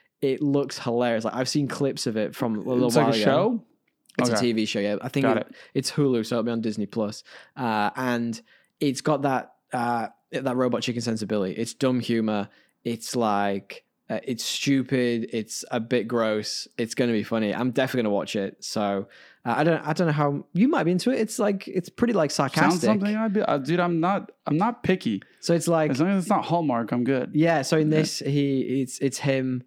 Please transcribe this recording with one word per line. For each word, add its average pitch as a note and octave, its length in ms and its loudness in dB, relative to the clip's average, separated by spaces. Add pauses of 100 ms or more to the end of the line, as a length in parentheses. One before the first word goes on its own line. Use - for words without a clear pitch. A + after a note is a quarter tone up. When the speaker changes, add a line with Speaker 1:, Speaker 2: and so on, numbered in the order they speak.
(220)
Speaker 1:
It C3+ 200 0
looks C#3+ 380 0
hilarious. A#2 440 0
Like, A2+ 120 -4
I've B2+ 140 -2
seen C#3+ 180 0
clips - 400 -4
of A2 100 -2
it G#2+ 180 -2
from A#2 200 -2
a G#2+ 40 -4
little B2 280 2
Speaker 2:
It's A#2+ 80 0
like A#2 120 6
Speaker 1:
while A2+ 60 4
Speaker 2:
a A2+ 40 2
Speaker 1:
ago. G#2+ 80 2
Speaker 2:
show? F#3+ 380 2 (540)
Speaker 1:
It's B2 120 0
Speaker 2:
Okay. A2+ 80 2
Speaker 1:
a G#2 40 2
T A#2+ 120 2
V A2 120 0
show, G#2+ 140 -2
yeah. G2+ 220 0
I B2 80 -8
think C#3 160 0
Speaker 2:
Got A2 120 4
Speaker 1:
it, - 120 -4
Speaker 2:
it. - 60 -20 (180)
Speaker 1:
it's - 180 -2
Hulu, B2+ 340 2
so B2+ 100 -2
it'll A2+ 80 0
be A#2 80 0
on A#2 100 -2
Disney G#2+ 240 -4
Plus. G#2 380 -6 (320)
Uh, A2 420 0
and A#2+ 440 -2 (380)
it's C#3 220 0
got D3 220 0
that, C3+ 320 -2 (180)
uh, A#2+ 340 -2 (240)
that C3 240 -4
Robot B2 280 0
Chicken A#2+ 180 -4
sensibility. G#2 520 -2
It's A2+ 200 -6
dumb B2+ 260 0
humor. A2 500 0 (360)
It's A#2 300 -8
like, G2+ 680 -2 (260)
uh, A2 140 -4
it's A#2+ 220 -6
stupid. B2 880 0
It's - 360 -8
a B2 100 -2
bit A#2 280 0
gross. A2 600 -2 (100)
It's A2+ 180 -4
gonna B2 160 2
be G#2+ 120 2
funny. A2 300 0
I'm B2 180 -2
definitely B2+ 320 0
gonna G#2 120 0
watch F#2+ 220 -2
it. - 260 -6
So, G2+ 440 -2 (380)
uh, A#2+ 120 0
I D3 80 2
don't, E3 200 2
I D3+ 80 -2
don't F3 140 0
know D3+ 60 2
how C#3+ 400 0
you G#3 160 4
might C#4+ 160 2
be E3+ 60 2
into F#3 200 2
it. C4 80 0
It's A3 180 -4
like, G3+ 300 -2
it's - 220 -6
pretty, A#3+ 240 0
like, D#3+ 180 2
Speaker 2:
Sounds C3+ 220 0
Speaker 1:
sarcastic. D#3+ 340 4
Speaker 2:
something G#3 280 2
I'd A3 180 -2
be, G#3 80 2
uh, C#3+ 160 2
dude, D3 240 0
I'm F3 180 2
not, F3+ 320 0 (160)
I'm D3 100 2
not A3+ 260 0
picky. A#2 380 0 (200)
Speaker 1:
So - 120 2
it's E3+ 140 2
like, D#3+ 240 4
Speaker 2:
As B2+ 80 0
long F3 120 2
as F#3+ 120 2
it's D#3+ 60 -8
not F#3+ 160 2
Hallmark, C#3 480 0
I'm A#2+ 100 0
good. C3 300 0
Speaker 1:
yeah. D#3 300 4
So D#3+ 140 2
in D3+ 140 4
Speaker 2:
Yeah. D#3 60 4
Speaker 1:
this, D3+ 220 0
he, C#3 600 0
it's, C3 180 -6
it's C3+ 200 -2
him, C3 480 0